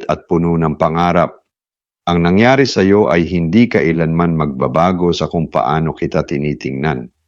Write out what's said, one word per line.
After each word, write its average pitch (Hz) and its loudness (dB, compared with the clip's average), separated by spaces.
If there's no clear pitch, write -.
at - -4
puno 85 2
ng 80 -2
pangarap. 85 0
Ang 87 0
nangyari 113 4
sa'yo 101 2
ay 85 2
hindi 87 2
kailanman 82 0
magbabago 78 0
sa 82 -2
kung 78 -4
paano 76 -2
kita 80 -4
tinitingnan." 69 -4